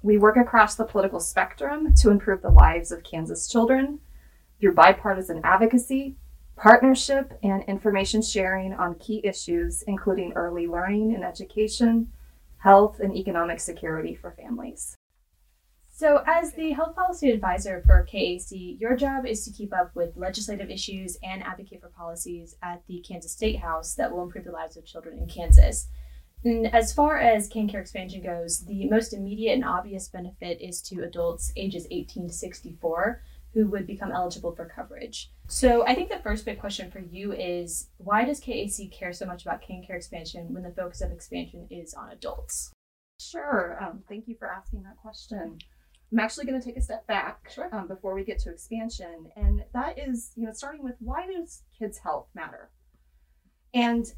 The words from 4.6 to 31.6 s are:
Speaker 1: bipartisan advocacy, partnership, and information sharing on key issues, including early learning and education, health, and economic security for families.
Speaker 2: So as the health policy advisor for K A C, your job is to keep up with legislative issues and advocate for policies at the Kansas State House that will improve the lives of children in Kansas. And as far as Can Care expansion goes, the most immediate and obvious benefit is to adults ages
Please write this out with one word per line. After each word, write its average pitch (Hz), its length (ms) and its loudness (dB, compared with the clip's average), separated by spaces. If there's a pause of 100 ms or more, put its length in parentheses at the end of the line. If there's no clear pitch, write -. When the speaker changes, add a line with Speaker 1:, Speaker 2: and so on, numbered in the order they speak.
Speaker 1:
bipartisan 185 720 4
advocacy, 240 720 2 (400)
partnership, 269 840 6
and 196 220 0
information 202 580 0
sharing 190 500 -2
on 175 220 -4
key 214 300 -8
issues, 170 580 -4
including 190 500 -2
early 175 340 -4
learning 202 480 -2
and 185 80 -6
education, 214 880 0 (460)
health, 196 420 8
and 196 160 -2
economic 170 460 -4
security 165 540 -8
for 175 160 -14
families. - 680 -14 (1000)
Speaker 2:
So 294 300 6
as 330 280 0
the 320 180 -4
health 320 240 -4
policy 359 340 2
advisor 190 560 -2
for 175 160 10
K - 160 -6 (160)
A 180 40 -10
C, 185 420 -12
your 240 160 0
job 269 300 -2
is 220 180 -6
to 208 80 -14
keep 202 200 -12
up 180 220 -2
with 170 220 -4
legislative 196 540 -8
issues 190 520 -10
and 190 200 -10
advocate 185 400 -14
for 175 60 -20
policies 170 720 -14
at 175 260 -10
the 175 180 -14
Kansas 170 260 -14
State - 280 -2
House 165 340 -6
that 170 160 -4
will 180 140 -6
improve 175 200 -14
the 175 60 -14
lives 160 260 -12
of 165 100 -20
children 165 320 -18
in - 100 -6
Kansas. - 580 4 (560)
And 226 320 -2
as 226 180 4
far 302 260 2
as 226 300 2
Can 214 200 -4
Care 196 120 -8
expansion 185 420 -14
goes, 170 440 -8
the 196 220 -6
most 220 240 2
immediate 208 420 -4
and 254 100 -2
obvious 190 440 -6
benefit 180 520 -12
is 180 220 -12
to 170 220 -10
adults 170 500 -6
ages 196 380 -8